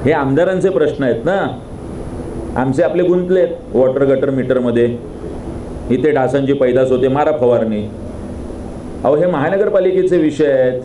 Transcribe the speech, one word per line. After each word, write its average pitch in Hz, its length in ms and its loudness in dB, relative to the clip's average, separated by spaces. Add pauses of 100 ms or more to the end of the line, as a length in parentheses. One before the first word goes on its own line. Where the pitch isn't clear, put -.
हे 127 80 2
आमदारांचे 165 580 2
प्रश्न 156 340 0
आहेत 117 220 0
ना, 165 320 -2 (960)
आमचे 131 280 0
आपले 165 200 0
गुंतलेत 180 440 2 (260)
वॉटर 131 300 2
गटर 135 260 2
मीटरमध्ये, 120 680 0 (920)
इथे 135 220 2
डासांची 139 420 2
पैदास 131 360 2
होते, 127 180 2
मारा 147 240 2
फवारणी. 113 580 0 (1120)
अहो, 143 120 4
हे 160 100 2
महानगरपालिकेचे 185 920 2
विषय 147 340 2
आहेत. 127 340 2